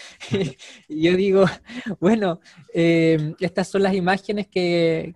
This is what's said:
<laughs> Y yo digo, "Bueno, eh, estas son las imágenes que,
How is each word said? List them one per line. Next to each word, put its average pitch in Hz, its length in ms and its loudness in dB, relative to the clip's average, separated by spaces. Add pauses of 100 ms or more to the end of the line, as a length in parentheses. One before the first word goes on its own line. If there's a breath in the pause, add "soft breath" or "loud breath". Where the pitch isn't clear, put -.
(300 loud breath)
<laughs> 190 280 -4 (300 loud breath)
Y 156 140 -6
yo 175 140 4
digo, 196 280 4 (560 loud breath)
"Bueno, 190 400 0 (340 loud breath)
eh, 165 640 2
estas 185 280 -4
son 196 140 0
las 196 120 0
imágenes 196 540 -2
que, 170 680 -2